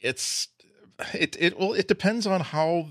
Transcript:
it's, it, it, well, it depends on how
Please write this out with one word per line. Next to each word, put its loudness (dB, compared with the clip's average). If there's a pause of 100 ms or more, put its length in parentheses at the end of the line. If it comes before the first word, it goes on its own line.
it's, -4 (640)
it, -2
it, 2
well, 0
it 0
depends 2
on 2
how 0